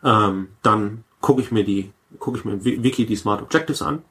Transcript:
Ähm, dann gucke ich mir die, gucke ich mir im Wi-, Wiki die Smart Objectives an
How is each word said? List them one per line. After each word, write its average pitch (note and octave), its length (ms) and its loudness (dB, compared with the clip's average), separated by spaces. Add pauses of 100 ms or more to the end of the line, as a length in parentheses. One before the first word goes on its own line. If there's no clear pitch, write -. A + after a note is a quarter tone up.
Ähm, G#2 460 2 (140)
dann G#2+ 420 0 (160)
gucke C3 220 4
ich - 80 -6
mir A2 120 2
die, G2 300 -2 (260)
gucke A#2+ 200 -6
ich - 80 -10
mir - 60 -4
im G2 120 -8
Wi-, B2 180 0
Wiki B2+ 220 2
die A2 120 -2
Smart G2+ 260 -2
Objectives D#3 400 -2
an D3+ 280 -4